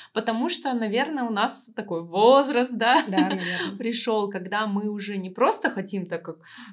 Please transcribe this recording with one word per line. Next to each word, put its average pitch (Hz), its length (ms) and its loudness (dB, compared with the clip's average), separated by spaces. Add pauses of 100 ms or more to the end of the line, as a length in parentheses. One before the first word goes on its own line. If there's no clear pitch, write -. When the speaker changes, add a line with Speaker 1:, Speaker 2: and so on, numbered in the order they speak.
(120)
Speaker 1:
Потому 226 380 -2
что, 269 240 -4
наверное, 247 500 -2
у 226 60 -4
нас 220 440 -4
такой 180 300 -6
возраст, 247 720 4
да, 240 280 4
<laughs> - 40 -10
Speaker 2:
Да, 196 220 4
наверно. 190 480 -4
Speaker 1:
пришёл, 226 520 -2
когда 196 360 -4
мы 202 240 -2
уже 202 260 -6
не 185 140 -6
просто 269 400 2
хотим 196 360 -6
так, 170 160 -8
как - 180 -14 (320)